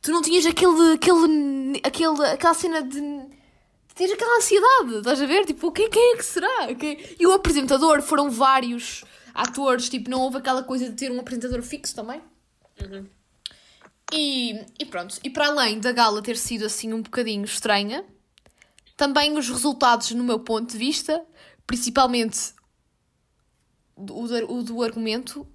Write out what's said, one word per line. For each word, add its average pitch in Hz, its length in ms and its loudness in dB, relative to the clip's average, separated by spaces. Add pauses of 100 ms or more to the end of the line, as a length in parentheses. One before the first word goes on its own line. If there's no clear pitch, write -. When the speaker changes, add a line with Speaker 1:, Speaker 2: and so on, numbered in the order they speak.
Speaker 1:
tu 302 80 -2
não 339 100 2
tinhas 320 240 2
aquele, 330 480 6
aquele, 294 880 2
aquele, 302 440 0
aquela 330 260 2
cena 330 300 -2
de, 269 180 -10
de - 920 -14
ter 370 180 -2
aquela 466 240 2
ansiedade, 392 640 4
estás 254 200 0
a 285 60 0
ver? 349 200 2
Tipo, 320 220 -4
o 311 40 -2
que 370 100 -2
é, 440 80 2
quem 466 240 6
é 466 40 0
que - 80 -8
será? 359 500 -2
Quem? 294 440 -10
E 339 60 4
o 370 80 8
apresentador, 294 680 2
foram 277 260 0
vários 247 760 0 (300)
atores, 247 560 -2
tipo, 247 200 -8
não 262 120 -2
houve 262 160 -2
aquela 262 260 -2
coisa 254 260 -4
de 214 60 -12
ter 262 160 -6
um 247 80 -6
apresentador 247 420 -8
fixo - 340 -10
também. 247 260 -12 (600)
Speaker 2:
Uhum. 196 240 -12 (1040)
Speaker 1:
E, 262 520 -2 (160)
e 311 60 -8
pronto, 180 380 -10
e 285 60 -6
para 294 180 0
além 247 320 0
da 247 120 0
gala 220 300 2
ter 226 160 -6
sido 214 280 -6
assim 220 280 -6
um 226 80 -4
bocadinho 220 440 -4
estranha, 214 600 -2 (880)
também 294 420 2
os 247 120 -4
resultados, 247 640 2
no 240 120 -2
meu 240 160 0
ponto 226 320 -4
de 226 60 -12
vista, 302 460 -2 (420)
principalmente 240 880 0 (1400)
o 202 300 -10
do, 226 260 -4
o 247 100 -4
do 233 200 -4
argumento 226 720 -6